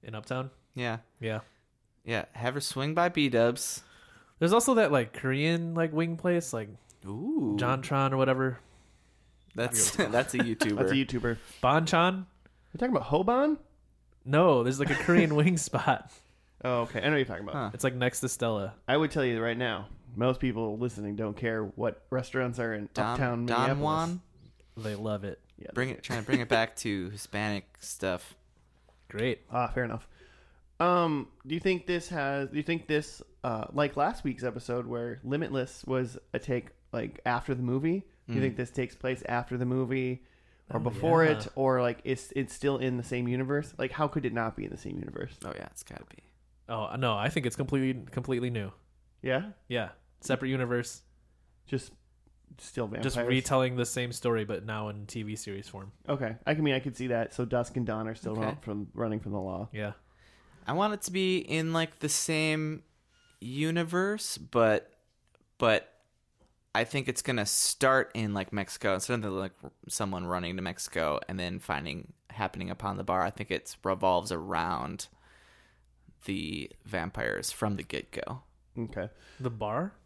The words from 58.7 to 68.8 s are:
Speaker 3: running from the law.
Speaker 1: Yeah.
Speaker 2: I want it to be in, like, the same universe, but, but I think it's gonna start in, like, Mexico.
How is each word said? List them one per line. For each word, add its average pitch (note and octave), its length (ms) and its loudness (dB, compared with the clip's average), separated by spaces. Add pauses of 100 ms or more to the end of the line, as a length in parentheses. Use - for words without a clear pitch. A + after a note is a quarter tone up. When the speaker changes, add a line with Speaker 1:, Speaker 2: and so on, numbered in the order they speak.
Speaker 3:
running A2 260 -2
from G#2 120 -8
the G2+ 80 -4
law. F#2 320 -6
Speaker 1:
Yeah. G#2 200 -6 (760)
Speaker 2:
I B2 60 -4
want G#3 220 2
it G#3 80 -8
to F#3 100 -6
be F#3 260 2
in, D#3+ 340 -2
like, D#3+ 280 -2
the D3+ 80 -2
same D#3 720 0 (580)
universe, E3 1000 -2
but, A2+ 540 4 (640)
but A2 340 4 (800)
I A2+ 100 4
think C3+ 240 -4
it's B2 140 -2
gonna A#2 240 0
start - 680 4
in, G#2+ 200 -2
like, G2 180 -4
Mexico. G2+ 420 -2